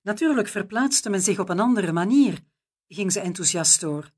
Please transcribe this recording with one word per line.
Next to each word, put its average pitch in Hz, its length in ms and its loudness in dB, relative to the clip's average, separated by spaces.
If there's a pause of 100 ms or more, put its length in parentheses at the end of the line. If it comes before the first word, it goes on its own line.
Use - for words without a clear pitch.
"Natuurlijk 220 480 0
verplaatste 214 640 -2
men 190 120 0
zich 202 160 0
op 190 100 -2
een 185 120 -2
andere 214 320 2
manier," 208 520 2 (440)
ging 185 240 -2
ze 196 80 -2
enthousiast 175 600 0
door. 151 380 -6